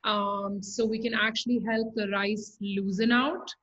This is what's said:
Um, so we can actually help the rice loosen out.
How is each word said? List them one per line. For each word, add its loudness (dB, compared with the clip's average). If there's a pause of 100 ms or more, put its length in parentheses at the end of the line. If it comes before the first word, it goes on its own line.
Um, 0
so -2
we 0
can -2
actually 2
help 0
the 0
rice -2
loosen 2
out. 0 (140)